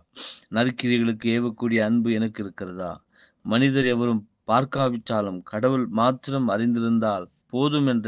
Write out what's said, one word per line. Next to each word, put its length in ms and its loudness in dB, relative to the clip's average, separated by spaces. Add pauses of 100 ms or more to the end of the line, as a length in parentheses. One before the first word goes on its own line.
(500)
நற்கிரியைகளுக்கு 800 0
ஏவக்கூடிய 500 0
அன்பு 320 2
எனக்கு 300 -2
இருக்கிறதா? 480 -10 (540)
மனிதர் 420 2
எவரும் 360 2 (240)
பார்க்காவிட்டாலும் 960 0
கடவுள் 440 0
மாத்திரம் 640 0
அறிந்திருந்தால் 800 0 (200)
போதும் 400 0
என்ற 220 0